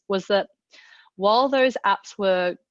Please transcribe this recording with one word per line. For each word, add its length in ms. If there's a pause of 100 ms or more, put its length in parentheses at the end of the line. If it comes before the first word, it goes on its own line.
was 200
that 200 (680)
while 320
those 360
apps 320
were 400 (140)